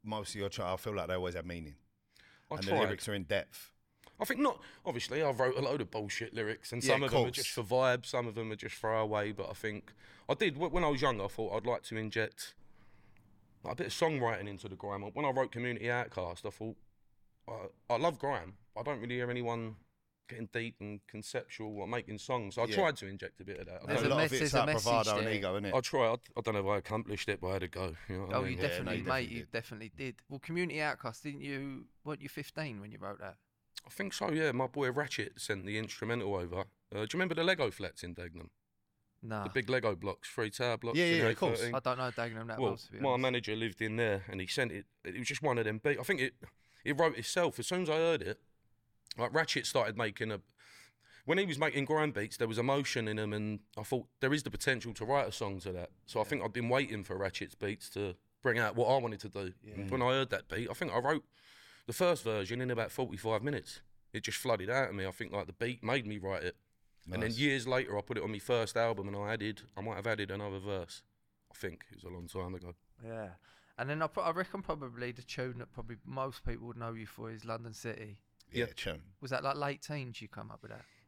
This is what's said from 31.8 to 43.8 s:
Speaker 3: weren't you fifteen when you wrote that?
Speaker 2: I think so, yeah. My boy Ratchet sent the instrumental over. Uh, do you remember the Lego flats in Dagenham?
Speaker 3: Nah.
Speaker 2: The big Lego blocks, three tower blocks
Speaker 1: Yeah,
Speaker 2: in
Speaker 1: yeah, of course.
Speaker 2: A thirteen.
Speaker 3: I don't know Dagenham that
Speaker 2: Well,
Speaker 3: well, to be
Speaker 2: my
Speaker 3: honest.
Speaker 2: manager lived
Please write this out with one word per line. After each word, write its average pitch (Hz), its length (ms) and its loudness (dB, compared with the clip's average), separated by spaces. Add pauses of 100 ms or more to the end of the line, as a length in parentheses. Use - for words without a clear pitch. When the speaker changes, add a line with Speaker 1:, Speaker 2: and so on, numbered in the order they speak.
Speaker 3:
weren't 151 180 -6
you 143 80 -10
fifteen 143 520 -6
when 101 100 -12
you 107 80 -14
wrote 98 220 -8
that? 98 160 -10 (500)
Speaker 2:
I - 40 -18
think 196 220 -6
so, 196 180 -2
yeah. 156 220 2
My 127 140 2
boy 131 240 2
Ratchet 135 500 -2
sent 98 240 -2
the 104 140 0
instrumental 107 560 -2
over. 90 260 -2
Uh, 92 40 -2 (280)
do 98 80 -2
you 110 140 0
remember 175 200 2
the 165 100 2
Lego 160 260 4
flats - 340 -8
in 85 100 -6
Dagenham? 85 360 -12 (720)
Speaker 3:
Nah. 110 220 -4
Speaker 2:
The 95 60 -2
big 117 200 0
Lego 117 260 4
blocks, 95 320 -6
three 110 220 -2
tower 120 260 0
blocks 117 220 0
Speaker 1:
Yeah, 175 80 6
Speaker 2:
in 170 140 6
Speaker 1:
yeah, 113 80 6
of 110 100 4
course. 117 220 2
Speaker 2:
A - 20 2
thirteen. 120 120 0
Speaker 3:
I 131 60 2
don't 127 160 0
know 127 140 -2
Dagenham 117 380 -4
that 113 100 -4
Speaker 2:
Well, 131 120 4
Speaker 3:
well, 113 60 0
to - 160 -16
be 104 80 -12
Speaker 2:
my 135 100 4
Speaker 3:
honest. 123 120 4
Speaker 2:
manager 120 340 2
lived 113 240 -2